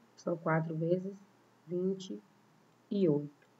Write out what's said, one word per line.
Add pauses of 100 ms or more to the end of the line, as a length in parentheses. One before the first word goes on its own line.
(160)
são
quatro
vezes (500)
vinte (680)
e
oito. (120)